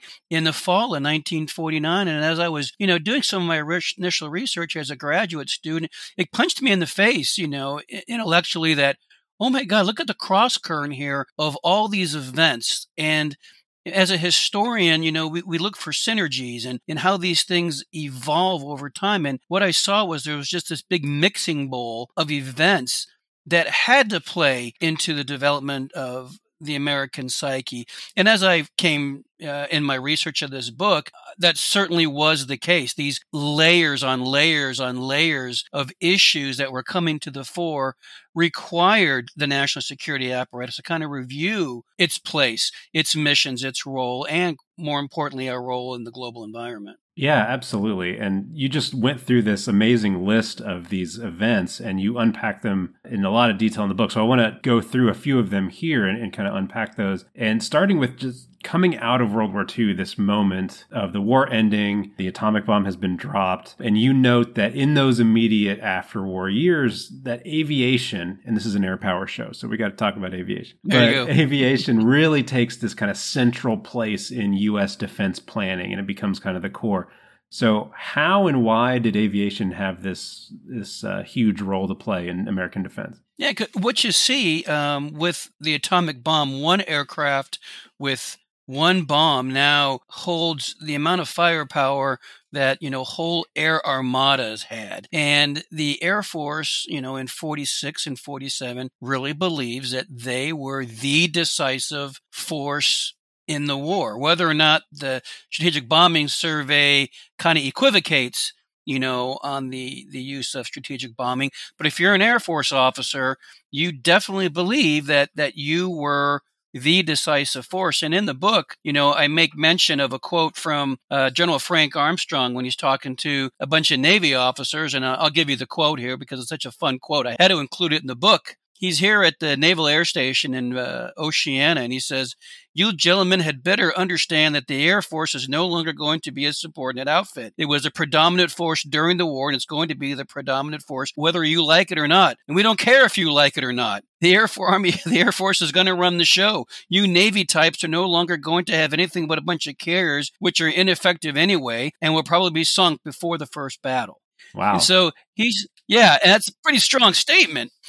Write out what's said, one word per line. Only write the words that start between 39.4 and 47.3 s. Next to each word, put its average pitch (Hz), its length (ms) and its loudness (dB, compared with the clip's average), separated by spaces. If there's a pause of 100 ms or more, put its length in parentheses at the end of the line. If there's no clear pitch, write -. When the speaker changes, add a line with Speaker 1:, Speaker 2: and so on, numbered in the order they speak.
Speaker 1:
national 139 340 0
security 131 500 -6
apparatus 123 440 -6
to - 80 -14
kind 165 200 -4
of 151 60 -6
review 139 720 -6 (140)
its 170 220 0
place, 123 520 -2 (220)
its 160 220 0
missions, 143 480 0
its 135 240 -8
role, 127 420 -4
and 170 260 -2 (220)
more 147 220 -4
importantly, 135 500 -6
our 123 140 -6
role 127 320 -6
in 120 80 -12
the 113 80 -14
global 120 320 -12
environment. 107 560 -14 (220)
Speaker 2:
Yeah, 135 260 4